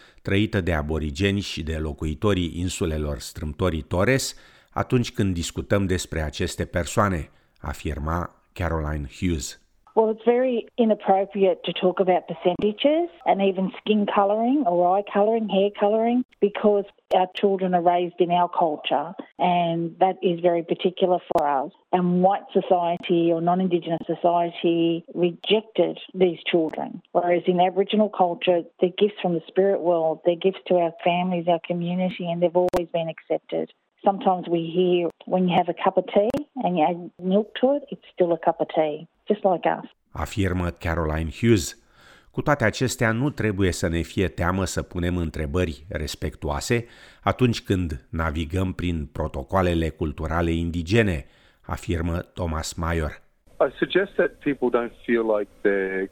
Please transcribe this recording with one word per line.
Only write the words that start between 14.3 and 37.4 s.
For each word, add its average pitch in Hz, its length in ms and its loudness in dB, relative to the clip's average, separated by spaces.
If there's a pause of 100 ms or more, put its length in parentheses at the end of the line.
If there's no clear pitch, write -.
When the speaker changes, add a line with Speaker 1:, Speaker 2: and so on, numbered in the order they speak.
Speaker 2:
or 175 280 4
eye 202 60 2 (100)
colouring, 220 380 2
hair 202 300 2
colouring, 226 440 2 (160)
because 202 460 2 (300)
our 185 100 4 (100)
children 190 380 0
are 175 80 2
raised 175 380 2
in 175 100 2
our 175 180 4
culture, 156 680 -2 (240)
and 170 600 0
that 185 220 2
is 170 180 0
very 170 220 2
particular 180 560 0 (140)
for 160 160 2
us. 143 240 -2 (200)
And 180 300 2
white 190 220 4 (100)
society 170 800 2
or 165 80 -2
non-Indigenous 175 640 0
society 170 960 0 (120)
rejected 175 840 0 (160)
these 180 320 2
children, 156 560 -2 (120)
whereas 175 340 2
in 180 120 4
Aboriginal 196 500 2
culture, 175 520 2 (180)
they're 180 160 2
gifts 202 240 2
from 180 140 0
the 160 140 0
spirit 196 340 2
world, 160 440 2
they're 175 100 4
gifts 190 320 -2
to 180 80 2
our 170 160 2 (120)
families, 180 440 0
our 170 180 2
community, 180 640 -2
and 170 140 -2
they've 170 120 0
always 180 380 2
been 165 160 -4
accepted. 160 640 -6 (300)
Sometimes 185 440 0
we 170 140 0 (160)
hear 180 320 2 (160)
when 185 220 0
you 170 80 2
have 175 200 2
a - 80 -12
cup 190 140 0
of 185 80 2 (100)
tea 208 220 2 (260)
and 180 140 0
you 156 120 2
add 175 100 -4 (340)
milk 208 140 2 (120)